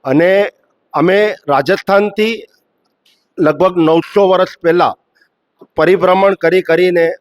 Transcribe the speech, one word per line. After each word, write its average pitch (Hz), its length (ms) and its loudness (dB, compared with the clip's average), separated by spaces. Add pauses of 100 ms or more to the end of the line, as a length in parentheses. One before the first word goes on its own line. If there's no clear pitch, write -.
અને 180 460 0 (440)
અમે 190 420 0 (120)
રાજસ્થાનથી 202 960 -2 (960)
લગભગ 175 380 0
નવસો 170 520 0
વર્ષ 185 340 -2
પહેલાં 165 340 0 (800)
પરિભ્રમણ 185 580 2
કરી 175 280 0
કરીને 170 600 0